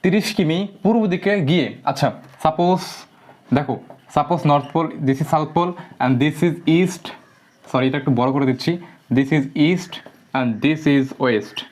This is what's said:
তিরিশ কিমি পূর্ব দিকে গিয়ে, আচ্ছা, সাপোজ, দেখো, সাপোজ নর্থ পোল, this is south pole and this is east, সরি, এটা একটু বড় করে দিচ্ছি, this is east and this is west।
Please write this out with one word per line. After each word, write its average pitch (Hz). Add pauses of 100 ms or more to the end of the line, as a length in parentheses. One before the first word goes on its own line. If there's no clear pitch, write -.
তিরিশ - (100)
কিমি 165 (260)
পূর্ব 220 (120)
দিকে 196 (160)
গিয়ে, 156 (240)
আচ্ছা, 135 (340)
সাপোজ, 175 (760)
দেখো, 131 (400)
সাপোজ 151 (100)
নর্থ 143
পোল, 165 (200)
this 135
is 147
south 156
pole 175 (300)
and 127 (100)
this 151 (120)
is 151 (240)
east, 185 (680)
সরি, 131
এটা 139
একটু 139
বড় 131
করে 139
দিচ্ছি, 127 (460)
this 135 (100)
is 135 (240)
east 185 (460)
and 127 (160)
this 151 (160)
is 135 (200)
west। 110 (160)